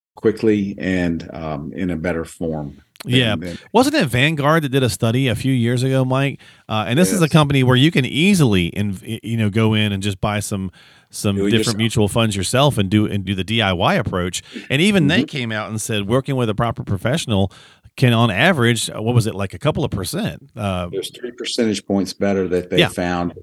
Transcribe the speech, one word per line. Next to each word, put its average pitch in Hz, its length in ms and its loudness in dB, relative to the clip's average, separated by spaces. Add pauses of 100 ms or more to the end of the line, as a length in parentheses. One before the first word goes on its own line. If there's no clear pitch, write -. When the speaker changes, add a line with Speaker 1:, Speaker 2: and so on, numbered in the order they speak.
(160)
Speaker 1:
quickly 104 640 0
and, 87 540 -2
um, 78 420 -8
in 90 160 -4
a 82 60 -4
better 82 280 -4
form. 76 520 -8 (300)
Speaker 2:
Yeah. 123 240 2
Speaker 1:
than, 95 100 -2
than 85 180 -10 (140)
Speaker 2:
Wasn't 262 220 4
it 269 140 2
Vanguard 147 560 2
that 139 60 -4
did 135 120 2
a 123 80 2
study 123 380 0
a 107 60 0
few 131 200 0
years 120 280 0
ago, 131 220 0
Mike? 131 340 -2 (300)
Uh, 107 180 -2
and 120 120 0
this 190 140 4
is 190 80 0
a 165 40 2
Speaker 1:
Yes. 147 80 0
Speaker 2:
company 139 300 4
where 127 140 4
you 147 140 4
can 135 140 2
easily 123 680 2
inv-, 104 500 -6
you 113 160 -4
know, 107 100 2
go 110 240 2
in 107 200 2
and 95 100 -4
just 101 180 -4
buy 104 200 -2
some, 95 300 -6 (380)
some 101 280 -2
Speaker 1:
Do 98 100 0
it 104 40 0
Speaker 2:
different 110 100 4
Speaker 1:
yourself. 110 180 0
Speaker 2:
mutual 110 300 2
funds 110 280 0
yourself 123 400 2
and 98 140 2
do, 107 160 4
and 95 180 -4
do 98 100 -4
the 92 100 -2
D 110 180 0
I 95 100 2
Y 110 220 2
approach. 92 480 -4 (260)
And 139 140 0
even 196 240 4
they 175 160 2
Speaker 1:
Mm-hmm. - 20 -6 (140)
Speaker 2:
came 117 140 -4
out 107 180 -6
and 107 100 -6
said 104 280 -4
working 131 280 0
with 120 140 0
a 98 40 -2
proper 120 300 -2
professional 104 680 0 (460)
can, 120 160 4
on 117 180 4
average, 120 580 2
uh, - 140 -8
what 117 120 0
was 110 120 4
it, 104 80 -4
like, 98 200 -6
a 92 40 -12
couple 156 260 -2
of 143 60 -2
percent? 104 640 -6
Uh, 92 380 -4
Speaker 1:
There's 92 180 -6
three 120 220 -12
percentage 110 540 -2
points 98 260 0
better 98 360 0
that 87 220 -2
they - 80 0
Speaker 2:
Yeah. 170 100 4
Speaker 1:
found 87 440 -4 (100)